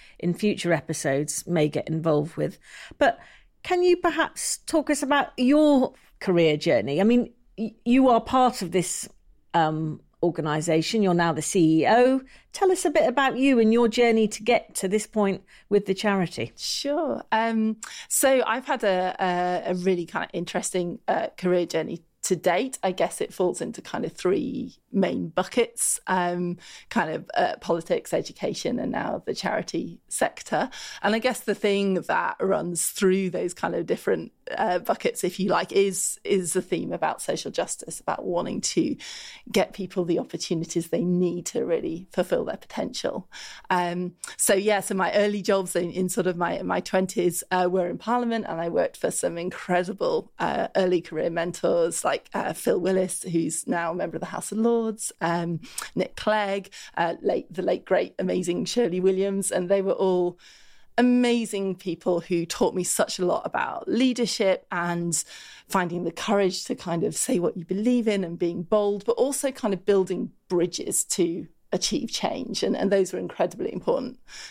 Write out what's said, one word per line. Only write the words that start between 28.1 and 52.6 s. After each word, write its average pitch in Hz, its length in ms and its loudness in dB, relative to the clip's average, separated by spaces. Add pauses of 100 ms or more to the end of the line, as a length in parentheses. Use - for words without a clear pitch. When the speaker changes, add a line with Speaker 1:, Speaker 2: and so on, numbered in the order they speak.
Speaker 2:
education, - 680 -2
and - 100 -4
now - 340 -4
the - 100 -4
charity - 720 -4
sector. - 600 -2 (340)
And 214 120 2
I 233 40 0
guess 233 220 -2
the 202 140 -4
thing 202 400 2
that 170 460 -2
runs 170 480 0
through 190 420 2
those 180 220 -4
kind 170 220 -4
of 170 100 -2
different, 180 480 -2 (240)
uh, 180 220 0
buckets, - 460 -2
if 185 140 -4
you 185 120 0
like, 170 220 0
is, 196 520 0
is 180 300 0
the 185 80 0
theme - 320 -4
about 156 260 -2
social - 300 -6
justice, - 500 -6
about - 240 -6
wanting 175 380 -4
to - 340 0 (560)
get - 220 2
people 185 320 -4
the 170 120 2
opportunities 165 720 -4
they 170 160 0
need 175 420 0
to - 180 -2
really 170 460 -4
fulfil 175 360 0
their - 100 -6
potential. - 720 -8 (400)
Um, 180 460 -2 (240)
so - 160 2
yeah, 202 260 2
so 196 140 -4
my 185 180 0
early 208 300 2
jobs 196 340 0
in, 175 140 0
in 185 180 -2
sort 180 180 -2
of 175 120 0
my, 170 240 -2
my 180 180 -2
twenties, 180 680 0
uh, 180 200 2
were 180 180 0
in 170 100 -6
Parliament, 233 500 -2
and 165 100 -6
I 170 120 -4
worked 170 260 0
for 170 140 -2
some 170 260 -2
incredible, 175 1040 -2
uh, - 380 -2
early 180 260 4
career 160 260 -4
mentors 170 800 0
like, - 260 -2
uh, 190 220 -4
Phil - 260 0